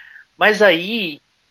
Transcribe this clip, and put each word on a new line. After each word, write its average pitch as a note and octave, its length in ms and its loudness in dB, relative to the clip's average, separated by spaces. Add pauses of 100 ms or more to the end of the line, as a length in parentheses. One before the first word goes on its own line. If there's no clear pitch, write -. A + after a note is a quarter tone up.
(380)
Mas G3+ 240 2
aí, F#3 580 -2 (320)